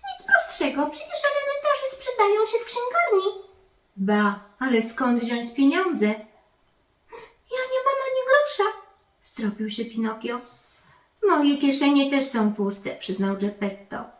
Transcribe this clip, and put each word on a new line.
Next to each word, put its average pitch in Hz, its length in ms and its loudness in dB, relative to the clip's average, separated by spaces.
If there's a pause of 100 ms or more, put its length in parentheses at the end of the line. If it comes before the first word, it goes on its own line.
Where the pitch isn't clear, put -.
„Nic 762 240 -12
prostszego, - 540 0 (100)
przecież 622 300 -6 (100)
elementarze 571 560 -2
sprzedają 427 580 0
się 453 180 -2
w - 20 -12
księgarni”. 480 800 0 (540)
„Ba, 202 420 0 (200)
ale 247 220 2
skąd 240 420 0
wziąć 233 300 -4
pieniądze?” 285 520 2 (1500)
„Ja 508 100 -2 (100)
nie 523 140 0
mam 554 220 2
ani 523 200 0
grosza”, 523 500 2 (440)
stropił 214 480 -6
się 226 160 -6
Pinokio. 226 540 -4 (880)
„Moje 294 300 4
kieszenie 277 520 4
też 269 180 2
są 214 260 2
puste”, 202 420 -2
przyznał 196 420 -2
Geppetto. 202 600 -4 (220)